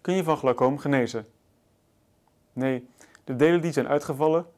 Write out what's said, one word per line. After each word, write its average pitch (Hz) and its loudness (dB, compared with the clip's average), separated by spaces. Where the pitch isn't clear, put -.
Kun 185 -2
je 190 0
van 160 2
glaucoom 131 2
genezen? 123 -2
Nee, 127 -4
de 135 -8
delen 165 4
die 165 -4
zijn 127 -2
uitgevallen 147 0